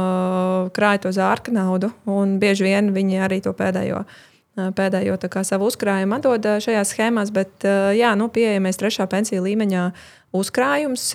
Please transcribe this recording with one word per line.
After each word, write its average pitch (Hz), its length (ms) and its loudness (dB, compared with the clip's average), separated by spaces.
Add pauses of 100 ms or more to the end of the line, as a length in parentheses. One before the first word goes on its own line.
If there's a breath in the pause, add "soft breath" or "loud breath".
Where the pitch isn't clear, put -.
(680)
krāj 202 320 2
to 190 80 -4
zārka 196 420 0
naudu, 190 380 0 (160)
un 196 340 0
bieži 196 300 2
vien 202 240 2
viņi 190 320 0
arī 190 160 -2
to 190 120 -2
pēdējo, 185 520 -2 (520 soft breath)
ā, 190 140 -2
pēdējo, 190 460 0
tā 185 160 -6
kā, 190 100 -2
savu 196 220 0
uzkrājumu 202 560 0
atdod, 233 240 2
ā, 208 160 2
šajās 214 320 0
schēmās, 220 400 0
bet, 196 300 -2
ā, 196 280 2
jā, 226 240 4
nu, 233 140 0
pieejamais 202 480 0
trešā 196 320 -2
pensiju 190 340 -2
līmeņa 190 480 0 (380 loud breath)
uzkrājums, 262 720 0 (140)